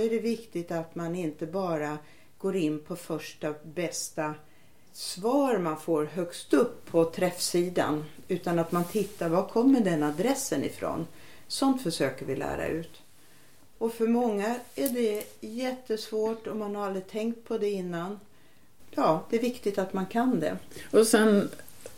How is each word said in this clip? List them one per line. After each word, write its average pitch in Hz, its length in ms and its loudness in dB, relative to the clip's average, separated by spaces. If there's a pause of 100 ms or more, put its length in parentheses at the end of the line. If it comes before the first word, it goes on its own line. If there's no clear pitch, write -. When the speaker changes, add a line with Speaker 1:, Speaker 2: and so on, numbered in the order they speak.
Speaker 1:
är 220 100 2
det 226 80 2
viktigt 202 520 -4
att 165 240 -4
man 170 200 -4
inte 165 320 -4
bara 160 520 -2 (400)
går 190 180 -2
in 151 220 0
på 165 180 -8
första - 580 -6 (100)
bästa 156 720 -6 (600)
svar 247 640 0
man 160 220 -2
får 156 240 0
högst 165 500 -2
upp - 360 2
på 165 140 6
träffsidan, 175 1000 0 (240)
utan 175 300 0
att 165 140 0
man 175 120 4
tittar, 175 440 -2
var 180 200 2
kommer 254 320 6
den 170 220 4
adressen 156 600 0
ifrån? 92 420 -4 (420)
Sånt 269 340 2
försöker 151 440 -2
vi 135 100 -2
lära 143 300 -4
ut. 165 360 -6 (760)
Och 226 160 -2
för 226 120 0
många 226 480 2 (200)
är 277 140 0
det 226 360 0 (160)
jättesvårt 220 1080 -4
och 196 100 -4
man 208 180 -4
har 202 120 -4
aldrig 190 200 -4
tänkt 226 420 -4
på 226 100 -2
det 208 120 -2
innan. 180 500 -4 (680)
Ja, - 400 2
det 233 60 4
är 226 40 0
viktigt 240 380 -2
att 190 140 -2
man 190 140 -2
kan 233 340 2
det. 180 160 0 (340)
Speaker 2:
Och 220 160 8
sen, 214 420 6 (480)